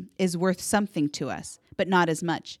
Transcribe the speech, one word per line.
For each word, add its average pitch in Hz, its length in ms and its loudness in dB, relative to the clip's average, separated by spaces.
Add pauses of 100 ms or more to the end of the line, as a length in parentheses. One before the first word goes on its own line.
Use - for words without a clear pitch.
(180)
is 180 200 2
worth 180 240 2
something 196 480 0
to 143 200 -6
us, - 300 -10 (160)
but 180 140 0
not 180 180 4
as 160 160 -2
much. 160 360 -6